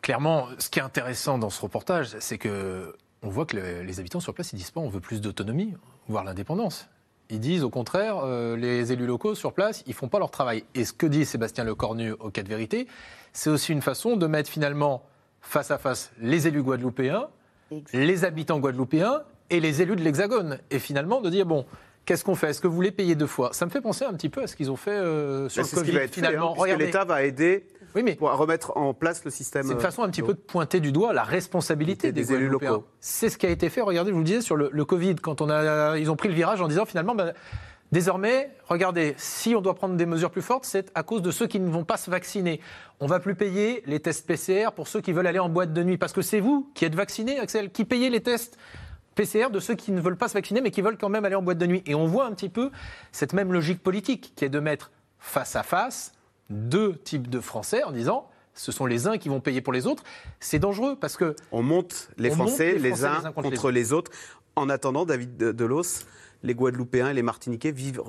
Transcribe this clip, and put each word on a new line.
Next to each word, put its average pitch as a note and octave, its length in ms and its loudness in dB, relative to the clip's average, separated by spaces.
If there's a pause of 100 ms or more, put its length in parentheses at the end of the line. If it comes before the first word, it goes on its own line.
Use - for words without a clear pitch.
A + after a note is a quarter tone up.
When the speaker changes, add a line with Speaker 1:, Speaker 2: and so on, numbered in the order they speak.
Speaker 1:
Clairement, C#3 440 0 (120)
ce - 120 -6
qui - 80 0
est D3 40 0
intéressant B2+ 540 -2
dans A2 140 -2
ce - 100 -10
reportage, A#2+ 600 -4
c'est - 180 -8
que F#2+ 560 -6 (280)
on G#2+ 60 -8
voit G#2+ 160 -4
que - 120 -8
le, F2+ 260 -8
les F#2 160 -10
habitants F#2 220 -8
sur G#2+ 140 -10
place, - 180 -10
ils - 40 -12
disent F2+ 140 -12
pas, - 80 -10
on D#3+ 100 -4
veut G2 120 -8
plus G#2+ 200 -8
d'autonomie, A2 540 -4 (320)
voire G#2+ 160 -4
l'indépendance. A#2+ 680 -6 (400)
Ils A2 120 -6
disent, D#3 240 0
au A#2+ 60 0
contraire, F#3 520 -2
euh, A#2+ 340 -2
les A#2+ 360 0
élus B2 140 -2
locaux B2 280 0
sur D3+ 180 -4
place, G#3 360 0
ils A2+ 60 -6
font - 120 -8
pas G3+ 140 2
leur E3 100 -2
travail. A#2 320 0 (140)
Et A#2+ 80 2
ce - 80 -6
que - 140 2
dit D3 180 6
Sébastien A#2 400 -2
Lecornu A2 480 -2
au G#2+ 180 -8
Quatre G2 160 -4
Vérités, A2+ 400 -2 (460)
c'est - 180 0
aussi D3+ 220 2
une C#3+ 100 2
façon A3+ 340 0
de E3+ 120 2
mettre D3+ 200 2
finalement D3 540 0 (380)
face - 320 0
à C#3 60 0
face - 420 -4
les C#3 260 2
élus D3 160 2
guadeloupéens, C3 640 0 (460)
Speaker 2:
Exact. D3+ 200 -12
Speaker 1:
les D#3+ 320 4
habitants D#3+ 360 0
guadeloupéens C#3 640 2 (280)
et F3 80 4
les D#3 240 4
élus F#3 140 2
de E3+ 60 0
l'Hexagone. E3 580 0 (100)
Et C#3 80 0
finalement D#3 420 0
de G3 100 0
dire, F#3+ 160 4
bon, D3+ 200 0 (380)
qu'est-ce - 180 2
qu'on F#3 140 2
fait ? D#3 140 2
Est-ce C#3+ 100 -4
que F#3 80 4
vous E3 80 2
voulez F#3 160 2
payer F3+ 240 2
deux D3 100 2
fois ? B2+ 260 0
Ça - 140 -2
me F3 60 -6
fait C#4+ 80 0
penser A3+ 240 -2
un B3+ 80 -2
petit F#3+ 160 -4
peu C4+ 140 -4
à A3 40 -4
ce - 80 -8
qu'ils C3+ 160 -2
ont C3+ 60 -2
fait, - 160 -6
euh, D3 560 -2
sur - 140 -2
Speaker 3:
Mais - 20 2
Speaker 1:
le C#3 40 -4
Speaker 3:
c'est D3 80 -2
ce F3+ 40 4
qui D#3+ 60 0
Speaker 1:
covid, D3 120 4
Speaker 3:
va C3+ 60 2
être B2+ 100 -6
fait, F#3 60 -6
Speaker 1:
finalement. E3 300 2
Speaker 3:
hein, - 20 -4
puisque E3 100 0
Speaker 1:
Regardez. F#3 240 2
Speaker 3:
l'État F#3+ 180 2
va D#3 200 2
aider D#3+ 420 4 (300)
Speaker 1:
Oui, G#3+ 60 2
mais G#3+ 120 2
Speaker 3:
pour D3 160 2
remettre D#3 460 2
en C#3 160 2
place E3 320 -2
le D3 60 -6
système, C#3 360 -4
Speaker 1:
c'est C3+ 60 0
une A#2+ 80 -2
façon F3 220 0
un G3+ 80 0
petit F3+ 100 -4
Speaker 3:
euh, A#2+ 60 0
Speaker 1:
peu - 80 2
de - 40 -8
pointer F3 420 0
du D3 120 2
doigt G3 220 4
la B2 80 2
responsabilité D#3+ 880 0
Speaker 3:
des, - 80 -2
Speaker 1:
des A#2 60 0
Speaker 3:
des C3 80 2
élus C3 100 2
Speaker 1:
Guadeloupéens. C3+ 280 0
Speaker 3:
locaux. - 140 -2 (140)
Speaker 1:
C'est - 300 0
ce - 80 -10
qui - 80 2
a - 20 4
été E3+ 220 2
fait, B3+ 100 -2
regardez, F#3+ 300 2
je G3 40 2
vous E3 60 4
le D#3+ 60 2
disais, A3 160 2
sur F3 120 0
le, D3 160 2
le D3 140 0
covid, F3+ 320 2
quand D3+ 240 -4
on D3+ 80 0
a, D3+ 480 4
ils D#3 140 0
ont D#3 60 2
pris - 120 0
le F3+ 60 2
virage F3 260 2
en E3+ 80 2
disant E3 160 2
finalement, G#3+ 300 -2
ben, F3+ 180 0 (600)
désormais, F#3+ 580 2 (180)
regardez, E3+ 480 2
si - 380 -2
on G#3 80 2
doit F#3 120 2
prendre F#3 220 -2
des E3+ 80 4
mesures E3 260 0
plus F3+ 120 -4
fortes, B3+ 240 -2
c'est F#3+ 280 -2
à E3 80 0
cause A3 200 -2
de F#3 80 0
ceux A#3 160 0
qui G#3 120 -2
ne F#3 120 2
vont E3 140 0
pas A3 120 0
se - 140 -6
vacciner. F3+ 500 -2 (400)
On C#3+ 60 -2
ne C#3 40 2
va F3+ 80 4
plus F#3+ 160 -2
payer G#3 520 0
les D3 120 -2
tests D#3 280 -4
P E3+ 100 0
C G3 300 2
R G#3+ 60 0
pour D3+ 160 -10
ceux G#3+ 120 -2
qui F#3+ 120 -2
veulent F3+ 140 2
aller F3 120 2
en F3+ 100 2
boîte E3+ 240 0
de E3+ 100 2
nuit, F3+ 140 4
parce F3 160 0
que F#3+ 100 0
c'est G#3+ 180 2
vous C4+ 340 2
qui - 100 2
êtes D#3+ 100 0
vaccinés, A3 440 -2
Axel, G#3 320 -2
qui - 160 -2
payez B3+ 240 2
les A#3 100 2
tests A#3 380 -2 (580)
P - 80 4
C G#3+ 200 2
R C4 60 0
de G3 80 -2
ceux A#3 160 -2
qui - 160 -6
ne F#3 100 2
veulent F3 160 0
pas A#3 120 0
se - 60 -6
vacciner, G3+ 260 0
mais B3 100 0
qui G3+ 120 -2
veulent G#3 160 2
quand G#3 100 -2
même G#3 160 0
aller F#3+ 100 2
en G3 80 2
boîte F3+ 160 0
de F3 80 2
nuit. F3+ 200 2
Et D3 100 0
on D#3+ 100 4
voit A3+ 200 2
un A3+ 60 -4
petit G3 160 -6
peu A#3+ 220 -2 (400)
cette - 220 -4
même F#3 200 2
logique F3 300 0
politique, G3+ 540 -2
qui - 80 -2
est C3+ 40 0
de C#3+ 120 0
mettre D3 320 -2 (260)
face - 380 -2
à A2+ 80 0
face A3 480 -2 (380)
deux C3+ 480 2
types C3 300 -6
de B2 120 -4
Français A#2+ 420 -2
en G3+ 80 -2
disant, D3 380 -2 (260)
ce - 160 -8
sont C3 160 -2
les A#2+ 220 2
uns A3 100 0
qui E3 100 -6
vont C3+ 120 0
payer C3 200 0
pour C3 120 -4
les B2+ 160 0
autres. C#4 160 -2 (340)
C'est - 220 0
dangereux G#3 400 0
parce - 160 -4
que D#3+ 180 0 (160)
Speaker 3:
On A#2 120 0
monte E3+ 560 0
les A#2 120 2
Speaker 1:
on D3+ 60 2
monte F3+ 120 4
Speaker 3:
Français F#3 260 2
Speaker 1:
les - 40 2
Speaker 3:
les C3 120 2
Speaker 1:
Français A#2+ 160 0
Speaker 3:
uns D3 140 2
Speaker 1:
les - 60 -8
uns B2+ 60 -8
contre C#3+ 180 -2
Speaker 3:
contre C3 220 2
Speaker 1:
les B2 80 4
Speaker 3:
les A#2 120 0
autres. E3 200 0 (420)
En C#3+ 160 2
attendant, C#3 340 0
David B2 320 -2
de-, A2+ 160 2
Delos, B2 520 0 (380)
les A#2+ 120 0
Guadeloupéens B2+ 560 2
et C#3+ 40 -2
les B2 80 2
Martiniquais A#2+ 500 -2
vivent C3 360 -6